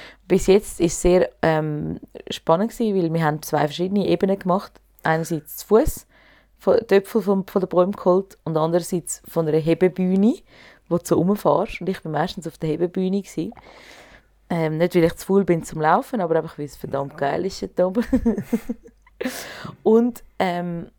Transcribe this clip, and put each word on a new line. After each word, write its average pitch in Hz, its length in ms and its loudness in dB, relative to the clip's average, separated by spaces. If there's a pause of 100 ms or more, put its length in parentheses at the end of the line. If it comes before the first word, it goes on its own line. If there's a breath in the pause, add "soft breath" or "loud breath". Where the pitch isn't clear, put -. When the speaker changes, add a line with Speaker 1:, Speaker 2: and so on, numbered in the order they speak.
(300 loud breath)
Speaker 1:
Bis 185 180 2
jetzt 196 320 4
ist 170 140 2
es - 80 -8
sehr, 180 280 4 (120)
ähm, 156 580 0 (300)
spannend 185 420 0
gsi, 214 240 -2
weil 170 180 0
wir 165 120 0
haben 151 160 0
zwei - 240 -2
verschiedene 180 420 -2
Ebenen 190 320 0
gemacht. 185 320 -2 (320)
Einerseits 160 540 -2
zu - 100 -16
Fuss, 254 400 2 (500 soft breath)
von, - 220 2 (100)
die 196 60 4
Äpfel 202 260 0
vom, 190 240 0
von - 160 -2
den 180 80 -4
Bäumen 180 220 2
geholt 190 540 0
und 165 120 -2
andererseits 170 720 -2
von 165 200 -2
einer 151 100 2
Hebebühne, 185 800 2 (520 soft breath)
wo 170 100 0
du 170 80 -4
so 165 100 2
rumfährst. 180 640 0
Und 175 80 -8
ich 190 120 -6
bin 160 100 -10
meistens 156 360 -4
auf - 100 -14
der 160 120 -4
Hebebühne 185 520 -2
gsi. 196 300 -8 (960 loud breath)
Ähm, 160 280 0
nicht, 175 180 2
weil 170 80 4
ich 170 120 2
zu - 120 -16
faul 196 160 4
bin 170 200 0
zum 156 180 -8
Laufen, 196 400 2
aber 165 160 2
einfach, 160 200 -4
weil 147 80 -8
es 143 120 -14
verdammt 139 360 -6
Speaker 2:
Ja. - 40 -18
Speaker 1:
geil 151 280 -2
ist 190 160 -8
dort - 180 -8 (180)
oben. 240 160 0
<laughs> 220 320 0 (1400 loud breath)
Und, 233 400 4 (160)
ähm, 175 480 -4 (120)